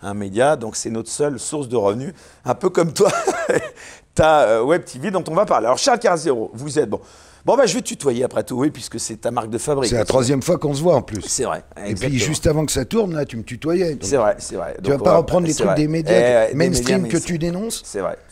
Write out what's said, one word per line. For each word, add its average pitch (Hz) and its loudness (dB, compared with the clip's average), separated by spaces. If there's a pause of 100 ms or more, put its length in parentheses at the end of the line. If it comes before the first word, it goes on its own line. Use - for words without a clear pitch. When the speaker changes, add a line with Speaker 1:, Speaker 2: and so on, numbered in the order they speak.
Speaker 1:
un 101 -8
média, 104 0
donc 110 -8
c'est 117 -8
notre 113 -6
seule 143 -2
source 139 -8
de 117 -4
revenus, 110 0 (320)
un 127 0
peu - -2
comme 180 2
toi. - 4
<laughs> 679 -2 (920)
Ta, 156 6
euh, 113 4
Web 175 2
T - -16
V 175 -6
dont 180 -2
on 160 -4
va 202 2
parler. 117 2
Alors 131 4
Charles 240 2
Carzero, 151 0
vous 139 -4
êtes, 120 0
bon. 101 -4 (460)
Bon, 202 4
bah, 262 4
je 170 -2
vais 247 -2
te - -10
tutoyer 131 -2
après 110 -2
tout, 131 -8
oui, 143 0
puisque 117 -12
c'est 110 -8
ta 120 -6
marque 113 -6
de 113 -4
fabrique. 135 -2
Speaker 2:
C'est 120 0
la 110 2
troisième 131 2
fois 170 0
qu'on 147 -4
se 139 -4
voit 170 4
en 120 2
plus. 104 -8
Speaker 1:
C'est - -4
vrai, 82 -4
Speaker 2:
Et - -20
puis 101 -6
Speaker 1:
exactement. 123 -2
Speaker 2:
juste 147 -2
avant 151 2
que - -4
ça 131 -2
tourne, 202 -2
là, 147 -4
tu 120 -10
me 107 -8
tutoyais, 165 -2
donc 120 -8
Speaker 1:
C'est 113 2
vrai, 104 4
c'est - -10
vrai. 82 -6
Speaker 2:
tu 113 0
vas 139 4
Speaker 1:
Donc, 202 0
Speaker 2:
pas 180 6
Speaker 1:
on - 8
va 170 6
Speaker 2:
reprendre 165 2
les 156 2
Speaker 1:
c'est 131 -4
Speaker 2:
trucs 110 2
Speaker 1:
vrai. 95 2
Speaker 2:
des 151 2
médias 123 4
Speaker 1:
Eh, - -6
des 135 -4
Speaker 2:
mainstream 156 2
Speaker 1:
médias 143 -2
Speaker 2:
que - -2
Speaker 1:
mainstream. 165 0
Speaker 2:
tu 175 -4
dénonces. 175 -4
Speaker 1:
C'est 98 -8
vrai, 82 -4 (140)